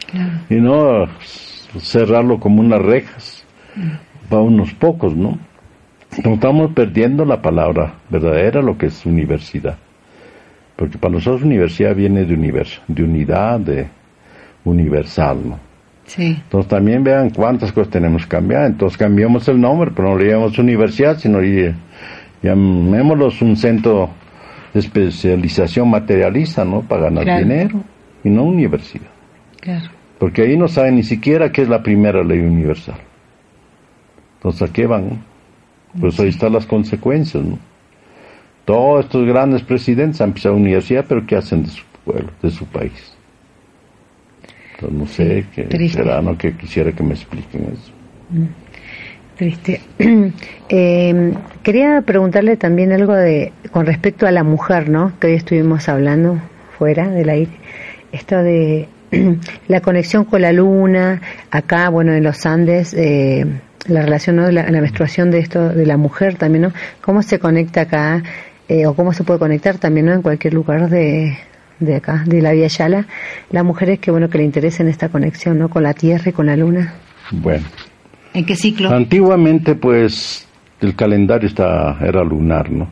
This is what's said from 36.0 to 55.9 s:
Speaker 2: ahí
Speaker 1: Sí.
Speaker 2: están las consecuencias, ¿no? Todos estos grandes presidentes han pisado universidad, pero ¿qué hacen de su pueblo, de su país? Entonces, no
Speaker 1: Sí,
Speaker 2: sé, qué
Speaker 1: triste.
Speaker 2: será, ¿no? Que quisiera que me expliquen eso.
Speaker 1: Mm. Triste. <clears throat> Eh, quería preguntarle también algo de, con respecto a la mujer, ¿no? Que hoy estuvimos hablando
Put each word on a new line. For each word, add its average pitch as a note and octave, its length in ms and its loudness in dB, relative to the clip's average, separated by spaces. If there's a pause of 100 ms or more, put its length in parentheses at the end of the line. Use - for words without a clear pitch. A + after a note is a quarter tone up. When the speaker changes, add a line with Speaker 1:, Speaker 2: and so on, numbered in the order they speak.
Speaker 2:
ahí G#2 120 2
Speaker 1:
Sí. E2 60 -6
Speaker 2:
están A2 160 0
las A2 140 -2
consecuencias, B2 760 -2
¿no? - 140 -6 (1080)
Todos C3+ 400 2
estos B2+ 220 0
grandes C3 360 2
presidentes B2+ 580 -2
han G2+ 120 0
pisado G2+ 220 0
universidad, G2+ 520 2
pero A2+ 180 -2
¿qué G#2+ 100 -2
hacen F#2 280 -2
de A1 60 -8
su - 140 -18 (200)
pueblo, - 260 -6 (140)
de E2 80 -2
su E2 140 -12
país? - 500 -12 (1600)
Entonces, D2 240 -8
no D2 80 -6
Speaker 1:
Sí, - 60 -16
Speaker 2:
sé, G2 320 0 (100)
qué - 80 -6
Speaker 1:
triste. E3 400 -2
Speaker 2:
será, - 180 0
¿no? F2 160 -2
Que E2+ 180 -4
quisiera E2 360 -4
que E2 120 -6
me D2+ 100 -2
expliquen - 500 -10 (100)
eso. - 180 -18 (380)
Speaker 1:
Mm. E3 160 -2 (920)
Triste. E3+ 440 -4 (160)
<clears throat> G#3 360 4 (340)
Eh, F3 640 2 (300)
quería C#4 400 2
preguntarle G3 560 2
también F#3 340 2
algo G3+ 220 2
de, E3 380 2 (200)
con E3 140 0
respecto E3 400 0
a F#3+ 60 2
la F3 120 2
mujer, D#3 460 0
¿no? E3 300 2
Que E3+ 80 0
hoy E3 60 4
estuvimos D#3+ 540 0
hablando D3+ 520 2 (400)